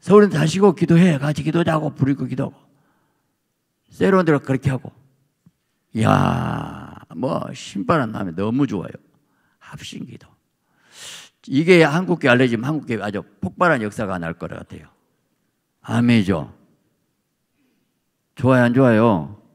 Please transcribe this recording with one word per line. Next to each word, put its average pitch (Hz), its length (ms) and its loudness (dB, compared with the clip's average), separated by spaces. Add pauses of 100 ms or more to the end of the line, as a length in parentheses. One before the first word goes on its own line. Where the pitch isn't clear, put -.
서울은 202 300 6
다시고 160 440 2
기도해. 165 440 4
같이 143 240 -4
기도하자고. 156 540 -2
부리고 135 300 -2
기도하고. 127 280 -6 (1400)
새로운 185 340 2
데로 156 140 2
그렇게 135 320 -2
하고. - 220 -8 (1000)
이야. 85 920 -2 (300)
뭐, - 240 -4 (120)
신바람 160 600 -4
나면 95 240 -8
너무 113 300 -2
좋아요. 101 240 -8 (680)
합심기도. - 720 -18 (1200)
이게 165 340 4
한국교회 160 480 0
알려지면 120 340 2
한국교회 131 380 -6
아주 101 200 -6 (180)
폭발한 139 420 0
역사가 101 360 -6
날 82 160 -8
것 80 160 -12
같아요. 78 360 -18 (960)
아멘이죠? 113 720 0 (1800)
좋아요, 123 300 4
안 120 100 0
좋아요? 113 680 2 (140)